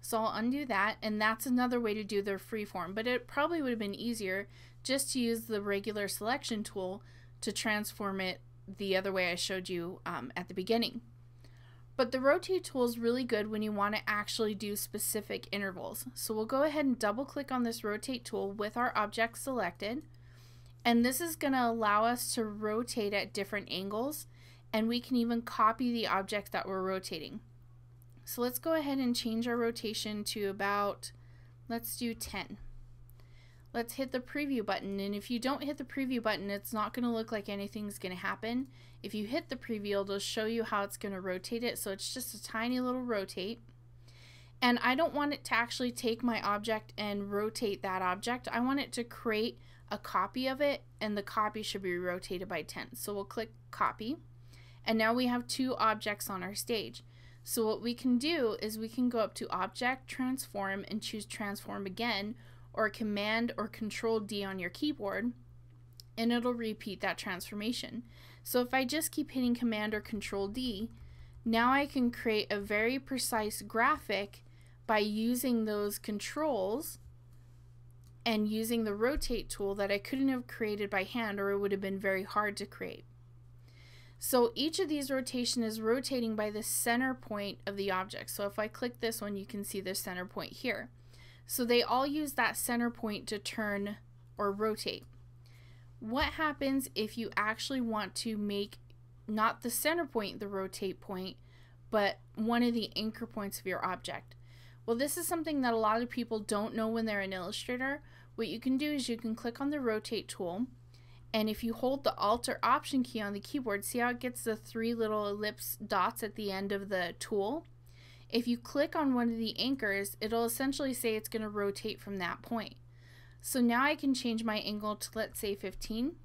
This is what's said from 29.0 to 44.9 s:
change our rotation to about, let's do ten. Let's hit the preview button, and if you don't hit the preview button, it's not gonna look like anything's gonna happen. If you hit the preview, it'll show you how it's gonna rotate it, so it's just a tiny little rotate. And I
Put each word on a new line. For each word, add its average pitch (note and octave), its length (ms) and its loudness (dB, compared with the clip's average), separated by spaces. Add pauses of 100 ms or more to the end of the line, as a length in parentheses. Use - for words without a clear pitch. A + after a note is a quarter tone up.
change A3+ 320 0
our A#3+ 80 2
rotation A3+ 680 0
to G#3 240 0
about, G3+ 640 0 (580)
let's A#3 260 -4
do A#3 180 -2
ten. G#3 440 -8 (1120)
Let's A#3 220 -4
hit C4 180 -4
the B3+ 80 0
preview C4+ 460 0
button, G3 340 -2
and G3 140 -2
if G3+ 160 -6
you A#3+ 80 0
don't B3+ 260 0
hit D4 140 -4
the C#4 60 -6
preview B3+ 380 -2
button, G3+ 280 0
it's G3+ 240 -4
not G#3+ 200 -2
gonna A#3+ 200 0
look A3 180 -2
like G#3 180 -4
anything's G3+ 500 -6
gonna F3+ 160 -6
happen. G#3+ 520 -2 (360)
If G3+ 100 -6
you G#3 140 -2
hit E4 220 -2
the C4+ 60 -4
preview, G3+ 460 -2
it'll G3 180 -2
show G#3+ 260 -2
you A3+ 180 2
how G#3 200 2
it's G3+ 140 -6
gonna G3 240 -4
rotate F#3+ 420 -2
it, A#3+ 140 0
so - 140 -4
it's - 220 -6
just B3 200 -6
a G#3 80 -12
tiny A#3+ 380 -2
little B3+ 240 0
rotate. G3+ 580 -2 (1000)
And B3 200 8
I B3 140 4